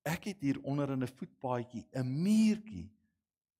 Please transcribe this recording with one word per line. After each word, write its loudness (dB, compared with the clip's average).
Ek -4
het -8
hier 0
onder -2
in 0
'n -2
voetpaadjie -6
'n -2
muurtjie 2